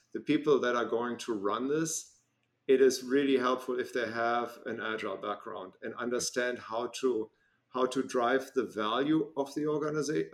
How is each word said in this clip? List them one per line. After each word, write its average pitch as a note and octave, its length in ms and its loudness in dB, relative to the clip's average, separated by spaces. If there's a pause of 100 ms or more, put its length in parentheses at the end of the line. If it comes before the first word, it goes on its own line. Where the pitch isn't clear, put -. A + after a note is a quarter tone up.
(140)
the A#2 60 -6
people D3 400 2
that B2 160 2
are A#2 80 0
going A#2 360 -2
to A#2+ 140 -4
run G#2+ 360 -2
this, D#3 420 -2 (560)
it C3 140 6
is B2+ 220 6
really C3+ 340 4
helpful B2 420 0
if B2 140 -6
they A2+ 180 -2
have A#2 540 0
an A2+ 160 -6
agile G#2+ 340 -4
background G2 580 -8 (100)
and A2+ 120 -8
understand B2 600 -2
how A#2 420 -4
to, A2+ 300 0 (400)
how B2+ 160 0
to B2+ 180 0
drive B2+ 520 0
the A#2+ 100 2
value B2+ 720 0
of C#3 180 -4
the D3+ 60 -2
organiza-, D3+ 720 -2